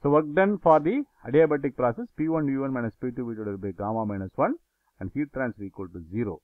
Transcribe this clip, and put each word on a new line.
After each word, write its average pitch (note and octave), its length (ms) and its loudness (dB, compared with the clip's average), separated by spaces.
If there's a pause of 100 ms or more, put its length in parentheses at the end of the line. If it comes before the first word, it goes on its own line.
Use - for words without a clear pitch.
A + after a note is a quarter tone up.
So C#3 80 2
work D#3 140 6 (100)
done G3 240 4
for D#3 200 6
the G#3+ 240 -2 (240)
adiabatic D3 480 4
process, B2+ 300 0 (100)
P D#3 140 -2
one D#3+ 160 0
V C3+ 120 0
one C3+ 140 -2
minus A#2 300 -2
P B2+ 80 -4
two B2 180 -6
V A#2 80 -6
two G#2+ 80 -8
divided G2+ 180 -6
by G2 100 -4
gamma G#2+ 340 -4
minus F#2+ 300 -4
one G#3+ 200 2 (440)
and G2 140 -8
heat C#3+ 200 -4
transfer A#2 300 -6
equal G2 240 -12
to F2 240 -14
zero. G#2 320 -4